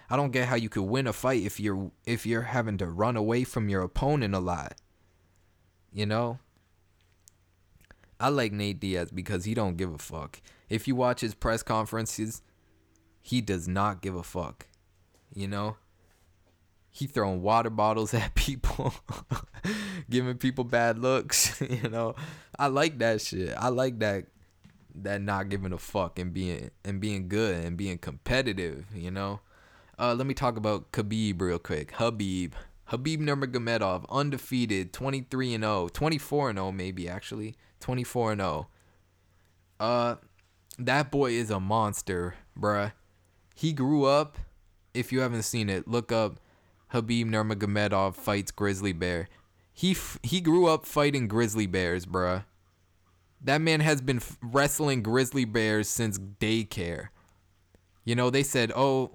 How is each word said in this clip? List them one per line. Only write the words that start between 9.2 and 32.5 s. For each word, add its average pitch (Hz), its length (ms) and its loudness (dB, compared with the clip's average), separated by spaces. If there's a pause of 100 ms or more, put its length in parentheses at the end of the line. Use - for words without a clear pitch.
he 110 80 0
don't 98 240 0
give 90 160 -4
a 73 60 -12
fuck. - 420 -12 (280)
If 110 180 -2
you 131 80 0
watch 123 260 2
his 113 140 -4
press 113 260 0
conferences, 110 800 -4 (800)
he 127 200 -2
does 92 260 -2
not 98 340 0
give 95 140 -6
a 87 80 -6
fuck. - 440 -8 (680)
You 98 120 -6
know? 104 300 -6 (1120)
He - 160 -8
throwing 101 360 0
water 113 280 4
bottles 110 440 2
<laughs> - 20 4
at 107 180 0
people, - 600 0 (1160)
giving 127 280 0
people 127 260 0
bad 117 340 2
looks, 131 640 2
<laughs> 127 80 -4
you 123 200 -2
know? 117 260 -2 (420)
I 143 100 2
like 143 320 2
that 113 220 2
shit. 92 360 -4
I 123 120 0
like 127 300 0
that, 101 280 0 (640)
that 101 260 -4
not 98 300 -2
giving 95 240 -2
a 98 60 -6
fuck 90 400 -4
and 90 120 -4
being, 87 380 -4 (160)
and 98 160 -4
being 101 260 -2
good 95 380 0
and 85 100 -4
being 92 220 -4
competitive, 92 960 -2
you 87 160 -8
know? 98 320 -6 (560)
Uh, 120 160 2
let 127 140 0
me 139 80 -2
talk 123 200 0
about 107 360 -2
Khabib 104 500 0
real 90 160 2
quick. 76 360 -6
Khabib. 98 600 -2 (360)